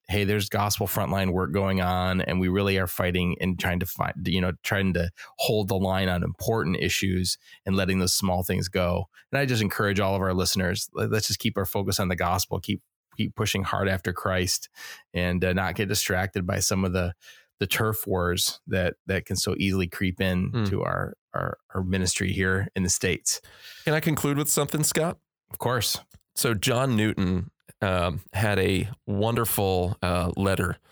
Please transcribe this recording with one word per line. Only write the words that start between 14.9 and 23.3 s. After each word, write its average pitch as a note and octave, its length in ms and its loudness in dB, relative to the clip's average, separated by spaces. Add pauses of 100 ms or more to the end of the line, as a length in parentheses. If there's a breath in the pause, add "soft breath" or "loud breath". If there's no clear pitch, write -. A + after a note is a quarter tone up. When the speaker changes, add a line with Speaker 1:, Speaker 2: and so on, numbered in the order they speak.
Speaker 1:
and, F2+ 320 0
uh, F2+ 80 2
not F#2 220 0
get G#2 140 0
distracted F#2+ 580 0
by F#2+ 120 0
some F#2+ 240 2
of F#2 100 2
the, F2+ 200 0 (460 loud breath)
the G2+ 80 0
turf G#2+ 400 -2
wars F2+ 580 0
that, F#2 300 0 (100)
that F#2+ 220 -2
can F#2+ 80 -4
so - 240 -2
easily F#2+ 280 2
creep F2+ 320 -2
in F#2 300 2
Speaker 2:
Hmm. A2+ 160 0
Speaker 1:
to F#2+ 160 0
our, G1+ 320 -2 (220)
our, G1+ 240 -4 (160)
our F#2+ 80 -2
ministry F#2 500 0
here F#2+ 420 0
in G2 60 0
the F2+ 80 0
States. - 500 -2 (460 loud breath)